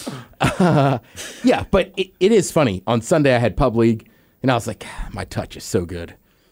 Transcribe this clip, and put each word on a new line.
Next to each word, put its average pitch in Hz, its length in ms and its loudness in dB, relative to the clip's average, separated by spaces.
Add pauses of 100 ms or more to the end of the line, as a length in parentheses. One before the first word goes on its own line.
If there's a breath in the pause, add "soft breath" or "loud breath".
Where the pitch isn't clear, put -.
(400 loud breath)
Uh, 139 600 2 (440 loud breath)
yeah, - 280 2
but 185 260 0
it, 190 220 -6
it 190 120 4
is 226 200 4
funny. 110 340 0
On 117 160 0
Sunday, 143 340 2
I 117 40 2
had 117 180 0
Pub 123 180 2
League, 113 320 2 (360 soft breath)
and 131 80 2
I - 20 2
was 117 140 -2
like, - 180 -12 (260 loud breath)
"My 92 140 -8
touch - 320 -10
is - 60 -16
so 90 220 -2
good." 85 280 -12 (380)